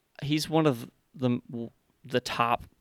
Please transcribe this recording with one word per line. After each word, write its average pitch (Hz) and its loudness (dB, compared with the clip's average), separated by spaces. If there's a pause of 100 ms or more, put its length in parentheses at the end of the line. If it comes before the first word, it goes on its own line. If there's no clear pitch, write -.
(220)
he's 151 0
one 156 4
of 123 0 (260)
the, 123 0 (640)
the 123 0
top, - 0 (160)